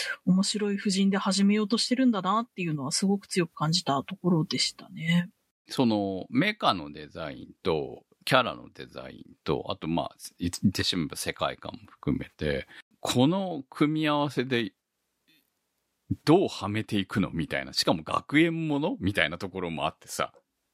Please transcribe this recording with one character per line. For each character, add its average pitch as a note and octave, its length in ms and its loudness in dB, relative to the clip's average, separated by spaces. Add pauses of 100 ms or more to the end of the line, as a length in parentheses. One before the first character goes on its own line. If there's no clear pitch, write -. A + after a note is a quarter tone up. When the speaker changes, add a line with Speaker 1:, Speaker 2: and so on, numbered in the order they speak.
(260)
Speaker 1:
面 F#3 160 6
白 G3+ 300 0
い G3+ 40 0
布 G3+ 140 -2
陣 G3 200 4
で G3 60 2
始 G3 280 2
め G3+ 100 6
よ G#3+ 80 4
う G#3 60 -2
と A3+ 100 2
し - 80 0
て B3 80 0
る C4 120 4
ん A#3+ 40 6
だ G3 120 0
な G3+ 180 2
っ A#3+ 120 -4
て - 80 -8
い E3+ 80 -2
う D3+ 60 0
の C#3+ 100 -4
は D3 60 -4
す - 160 0
ご G3 120 2
く - 80 -16
強 E3+ 200 0
く - 80 -20
感 D#3 160 0
じ - 140 0
た C#3 180 0
と - 140 -10
こ F3 140 0
ろ D#3+ 140 4
で - 140 -4
し - 160 -2
た - 160 -20
ね。 E3+ 400 0 (420)
Speaker 2:
そ C3 140 2
の、 G2 440 0
メ F3+ 240 0
カ D3+ 200 2
の D2+ 160 -8
デ D2+ 160 -14
ザ E2 240 -10
イ C2 120 -14
ン - 40 -16 (160)
と、 C#2+ 400 -2 (220)
キ - 100 2
ャ B2+ 80 6
ラ D#2+ 140 -4
の - 180 -20
デ C2 120 -14
ザ C2 220 -14
イ C#2 120 -18
ン - 20 -20 (220)
と、 C#2 240 0
あ - 80 -6
と、 D#2+ 100 -12
ま D#2+ 200 0
あ、 - 100 -14 (220)
い-、 F2+ 120 -2
言 G2 200 2
っ - 20 2
て G2 100 -4
し - 140 -2
ま E2 80 -2
え - 20 -2
ば - 100 -12
世 - 160 -4
界 C#2 240 -4
観 - 180 -12
も - 40 -16 (100)
含 - 300 -4
め - 100 -8
て、 C#2+ 380 -2 (320)
こ B2+ 300 2
の F3+ 420 -4
組 D#3 300 2
み D#3 80 2
合 D3 80 2
わ C#3+ 140 0
せ B2 120 0
で、 A#2+ 300 -2 (1500)
ど E3 220 6
う - 20 -8
は - 180 -8
め G#2+ 160 -2
て G#2+ 160 -4
い F#2+ 80 0
く - 140 -2
の？ D#2+ 100 0
み D#2+ 160 -4
た C#2 140 -4
い C2 40 -6
な。 C2 80 -12
し - 120 -2
か D3+ 100 4
も D#2 80 -4
学 - 380 0
園 E3 260 0
も C#3+ 140 0
の？ G#3+ 180 -2
み G2+ 160 0
た E2+ 100 4
い D2+ 60 0
な E2+ 80 -6
と G2 100 -6
こ F#2 120 -8
ろ F2 100 -4
も D2 160 -2
あ D#2+ 40 -2
っ - 60 -10
て - 120 -20
さ。 - 240 -4 (420)